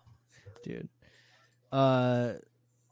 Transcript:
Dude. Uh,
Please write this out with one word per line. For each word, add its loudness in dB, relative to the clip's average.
Dude. -12
Uh, 2